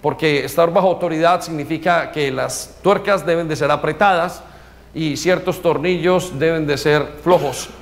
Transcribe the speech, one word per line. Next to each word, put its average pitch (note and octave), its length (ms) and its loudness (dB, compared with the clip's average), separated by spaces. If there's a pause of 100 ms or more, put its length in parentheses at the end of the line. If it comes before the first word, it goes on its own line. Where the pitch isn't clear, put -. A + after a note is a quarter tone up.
porque D3 440 0
estar E3+ 260 2
bajo F#3 180 4
autoridad E3+ 520 0
significa D#3+ 720 -2
que C#3+ 200 -2
las C3 520 -6
tuercas G3 420 2
deben E3 220 0
de D3+ 80 -2
ser C#3+ 160 0
apretadas E3+ 720 0 (500)
y D3+ 240 -4
ciertos F#3 440 0
tornillos E3+ 760 0
deben D#3+ 300 0
de C#3+ 100 0
ser D3 460 2
flojos D#3 460 0 (120)